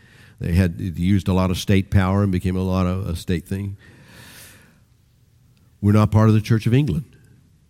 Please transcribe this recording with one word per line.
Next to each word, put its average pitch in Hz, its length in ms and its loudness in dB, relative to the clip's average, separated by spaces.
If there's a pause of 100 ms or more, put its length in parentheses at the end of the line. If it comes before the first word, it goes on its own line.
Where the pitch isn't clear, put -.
(380)
They 85 140 -4
had, 92 260 2
they 90 240 -6
used 95 260 0
a 92 60 0
lot 92 160 0
of 90 80 -4
state 95 320 0
power 98 320 2
and 98 100 -2
became 92 240 -4
a 92 60 -4
lot 92 240 -2
of 92 200 -4
a 85 100 -6
state 85 300 -6
thing. 98 300 -8 (2000)
We're 101 100 4
not 107 180 4
part 110 180 4
of 107 60 4
the 107 80 2
Church 113 240 -2
of 113 80 2
England. 147 300 0 (640)